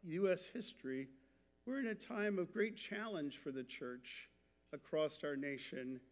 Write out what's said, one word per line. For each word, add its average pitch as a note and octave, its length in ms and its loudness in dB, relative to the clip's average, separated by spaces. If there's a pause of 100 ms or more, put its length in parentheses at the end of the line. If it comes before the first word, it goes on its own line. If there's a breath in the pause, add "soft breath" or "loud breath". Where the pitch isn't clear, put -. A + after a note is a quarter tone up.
U F#3 260 4
S F3+ 240 4
history, C3+ 540 -4 (580 loud breath)
we're C4 140 0
in B3+ 80 2
a G#3+ 80 2
time G#3 420 2
of F3 140 2
great A3 240 4
challenge G3+ 640 -2
for D3 140 -4
the C3 120 -2
church - 680 -8 (440)
across D#3 500 2
our D3 120 0
nation C3+ 640 -4 (100)